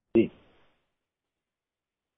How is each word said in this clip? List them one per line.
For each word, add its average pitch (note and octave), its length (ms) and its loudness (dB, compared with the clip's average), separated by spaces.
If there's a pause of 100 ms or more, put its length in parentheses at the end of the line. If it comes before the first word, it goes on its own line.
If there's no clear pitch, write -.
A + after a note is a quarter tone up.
(120)
Sì. A2+ 200 0 (1900)